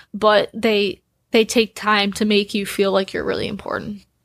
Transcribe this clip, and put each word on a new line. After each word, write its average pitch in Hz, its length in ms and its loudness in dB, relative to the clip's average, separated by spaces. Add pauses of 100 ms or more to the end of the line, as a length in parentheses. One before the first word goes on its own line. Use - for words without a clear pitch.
(140)
but 202 400 2
they, 208 480 0 (300)
they 226 140 4
take 220 300 0
time 202 380 0
to 214 120 -2
make 208 280 0
you 208 140 -2
feel 196 240 0
like 190 220 0
you're - 120 -4
really - 220 -4
important. - 560 -8 (220)